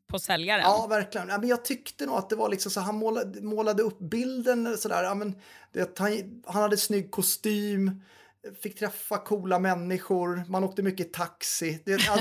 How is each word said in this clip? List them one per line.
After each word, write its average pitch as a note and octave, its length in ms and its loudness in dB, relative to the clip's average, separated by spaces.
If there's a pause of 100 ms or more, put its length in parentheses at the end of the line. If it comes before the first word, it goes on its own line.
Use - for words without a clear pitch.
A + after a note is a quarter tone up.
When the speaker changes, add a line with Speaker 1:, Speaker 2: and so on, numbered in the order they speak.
Speaker 1:
på G3 100 -4
säljaren. F#3 460 0
Speaker 2:
Ja, G#3+ 220 6
verkligen. G#3 420 0
Ja, G3+ 100 0
men A#3 100 0
jag A#3+ 160 2
tyckte - 420 -6
nog C4 100 -2
att F#3+ 140 -2
det A3 60 0
var A3 120 0
liksom G3 220 -2
så, G3 100 -2
han G3+ 160 -2
målade, G#3+ 460 -2
målade G#3+ 400 2
upp - 160 0
bilden A#3 800 0
sådär. F3 240 0
Ja, F#3 120 0
men, G3+ 200 -4 (380)
det, F3 260 -2
han, G3+ 480 -2
han G3 160 0
hade G#3 140 4
snygg G3+ 340 0
kostym, G3+ 920 0 (600)
fick G3+ 160 -8
träffa G3+ 400 -4
coola F#3 400 2
människor, F3+ 920 0
man F#3+ 160 2
åkte F#3+ 180 -2
mycket F#3 300 -2
taxi. E3 720 -4
Det, G3 60 -2 (160)
ja, G#3 140 4